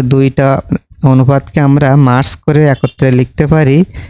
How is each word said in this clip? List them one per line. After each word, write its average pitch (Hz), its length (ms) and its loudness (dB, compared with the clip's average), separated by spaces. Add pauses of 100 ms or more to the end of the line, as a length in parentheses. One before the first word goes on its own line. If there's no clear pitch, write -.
(140)
দুইটা 135 340 0 (640)
অনুপাতকে 135 560 0
আমরা 139 220 0 (180)
মার্জ 127 220 0 (140)
করে 151 180 0 (120)
একত্রে - 340 -4 (120)
লিখতে 131 340 -2
পারি, 147 240 2 (320)